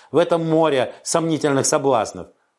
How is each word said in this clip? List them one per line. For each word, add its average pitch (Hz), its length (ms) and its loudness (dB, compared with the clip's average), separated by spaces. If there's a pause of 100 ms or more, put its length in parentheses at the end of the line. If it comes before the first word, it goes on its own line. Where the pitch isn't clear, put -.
(120)
в 135 60 2
это 170 200 2
море 156 640 0
сомнительных 151 640 0
соблазнов. 127 600 -2 (300)